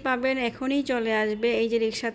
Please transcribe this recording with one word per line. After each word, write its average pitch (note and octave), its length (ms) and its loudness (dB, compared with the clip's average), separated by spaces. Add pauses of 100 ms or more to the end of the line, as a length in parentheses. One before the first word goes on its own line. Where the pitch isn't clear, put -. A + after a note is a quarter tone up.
পাবেন C4 280 0 (140)
এখনই C4+ 320 0 (100)
চলে A3+ 200 0 (120)
আসবে। G#3+ 260 0 (120)
এই A#3 100 2
যে A#3 140 2
রিক্সার A3 300 -2